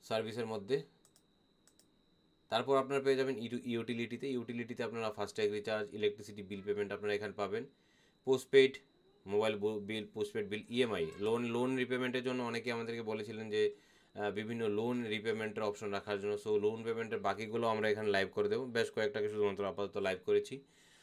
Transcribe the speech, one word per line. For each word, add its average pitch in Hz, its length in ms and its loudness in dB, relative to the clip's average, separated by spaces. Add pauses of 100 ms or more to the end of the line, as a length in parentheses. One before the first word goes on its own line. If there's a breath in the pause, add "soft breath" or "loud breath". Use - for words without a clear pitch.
সার্ভিসের 113 440 -2
মধ্যে। 110 360 -2 (1700)
তারপর 120 280 2
আপনারা 135 240 2
পেয়ে 135 160 4
যাবেন 131 220 0
ইউ-, 117 260 -4
ইউটিলিটিতে। 117 640 -2
ইউটিলিটিতে 120 520 -6
আপনারা 113 280 -2
ফাস্ট্যাগ 104 420 0
রিচার্জ, 107 420 -2
ইলেকট্রিসিটি 104 480 -2
বিল 95 200 -8
পেমেন্ট 101 300 -2
আপনারা 104 220 -2
এখানে 104 180 -4
পাবেন। 104 340 -4 (580 soft breath)
পোস্টপেইড 131 540 6 (480)
মোবাইল 104 320 2
বো-, 104 220 0
বিল, 104 260 -4
পোস্টপেইড 104 420 -4
বিল, 107 200 -4
ইএমআই, 117 380 2 (120)
লোন, 113 260 2
লোন 123 320 0
রিপেমেন্টের 127 480 0
জন্য 127 180 0
অনেকে 117 300 -2
আমাদেরকে 117 300 -4
বলেছিলেন 110 480 -6
যে, 104 240 4 (400 loud breath)
আহ, 104 160 0
বিভিন্ন 113 380 -2
লোন 117 360 0
রিপেমেন্টের 110 580 -2
অপশন 104 280 -2
রাখার 101 300 -2
জন্য। 104 240 0
So, 107 160 4
লোন 110 240 0
পেমেন্টের 113 360 -2
বাকিগুলো 107 460 0
আমরা 110 220 4
এখানে 107 220 2
লাইভ 98 220 4
করে 104 160 0
দেবো, 117 180 0
বেশ 113 240 0
কয়েকটাকে 107 380 0
শুধুমাত্র 104 360 0
আপাতত 98 320 -2
লাইভ 95 280 0
করেছি। 104 360 2 (420 loud breath)